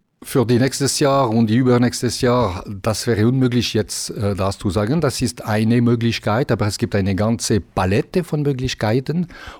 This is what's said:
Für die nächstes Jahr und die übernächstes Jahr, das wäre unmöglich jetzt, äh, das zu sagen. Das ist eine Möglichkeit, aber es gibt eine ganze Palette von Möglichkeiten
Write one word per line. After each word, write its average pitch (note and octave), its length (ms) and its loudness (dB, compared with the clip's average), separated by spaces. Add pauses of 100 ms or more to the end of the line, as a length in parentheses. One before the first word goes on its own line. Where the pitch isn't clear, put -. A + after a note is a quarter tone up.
(220)
Für B2+ 240 0
die A#2+ 120 4
nächstes C3+ 400 0
Jahr C#3 300 2
und A2+ 200 2
die A2 100 2
übernächstes B2 640 2
Jahr, A#2+ 440 0
das G#2 400 -4
wäre G#2+ 220 2
unmöglich B2+ 460 2
jetzt, - 360 -4
äh, G2+ 240 -2
das F#2+ 240 -2
zu G#2 120 -2
sagen. G#2+ 320 0
Das C3+ 180 -2
ist - 240 -4
eine A2 380 2
Möglichkeit, A#2 680 0
aber G#2+ 160 0
es G#2 120 -4
gibt - 160 -4
eine G2 200 0
ganze G#2+ 460 0
Palette G#2 640 -2
von D3+ 180 -4
Möglichkeiten C3+ 840 -2 (320)